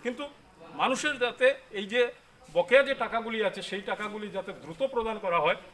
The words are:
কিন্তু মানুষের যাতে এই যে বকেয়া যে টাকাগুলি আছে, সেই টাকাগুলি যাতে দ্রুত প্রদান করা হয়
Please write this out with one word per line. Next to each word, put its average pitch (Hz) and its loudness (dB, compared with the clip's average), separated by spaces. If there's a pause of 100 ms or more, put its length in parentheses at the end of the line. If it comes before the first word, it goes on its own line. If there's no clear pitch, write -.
কিন্তু 247 -6 (560)
মানুষের 262 2
যাতে 240 2 (320)
এই 202 -6
যে 247 4 (520)
বকেয়া 247 6
যে 269 0 (100)
টাকাগুলি 220 -4 (100)
আছে, 190 -4
সেই 196 -6
টাকাগুলি 208 -6 (100)
যাতে 190 -6 (120)
দ্রুত 165 -12 (140)
প্রদান 226 -2
করা 170 2
হয় 170 2 (160)